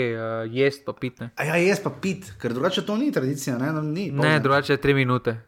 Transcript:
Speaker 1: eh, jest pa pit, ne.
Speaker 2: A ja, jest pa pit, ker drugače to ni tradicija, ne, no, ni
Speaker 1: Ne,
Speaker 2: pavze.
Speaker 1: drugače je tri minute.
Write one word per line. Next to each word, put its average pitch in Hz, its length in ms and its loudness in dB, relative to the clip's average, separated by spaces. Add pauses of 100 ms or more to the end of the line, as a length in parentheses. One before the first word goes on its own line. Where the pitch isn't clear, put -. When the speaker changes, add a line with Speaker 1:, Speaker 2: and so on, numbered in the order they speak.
Speaker 1:
eh, 113 380 -4
jest 135 360 0
pa - 100 -8
pit, - 260 -8
ne. 117 140 -10
Speaker 2:
A 131 120 -4
ja, 160 100 0
jest 180 280 2
pa 151 80 -4
pit, - 440 -6
ker - 140 -4
drugače 156 320 0
to 208 160 -2
ni 285 140 0
tradicija, 135 460 -2
ne, 131 120 -2
no, 156 120 -2
ni 156 280 -4
Speaker 1:
Ne, 139 80 -4
Speaker 2:
pavze. 151 220 4
Speaker 1:
drugače 139 340 4
je 135 60 4
tri 139 140 4
minute. 123 440 2 (100)